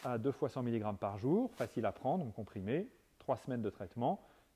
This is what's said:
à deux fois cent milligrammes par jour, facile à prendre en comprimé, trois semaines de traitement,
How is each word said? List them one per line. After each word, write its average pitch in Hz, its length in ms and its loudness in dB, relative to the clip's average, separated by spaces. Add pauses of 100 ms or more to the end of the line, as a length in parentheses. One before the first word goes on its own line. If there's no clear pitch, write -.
à 127 120 0
deux 120 160 2
fois 135 160 0
cent 131 140 -2
milligrammes 110 340 2
par 101 220 -2
jour, 170 340 2
facile 117 320 -2
à 98 80 2
prendre 160 320 0
en 113 60 -6
comprimé, 113 580 -2 (300)
trois - 180 0
semaines 123 260 -2
de 104 80 0
traitement, 120 540 -2 (320)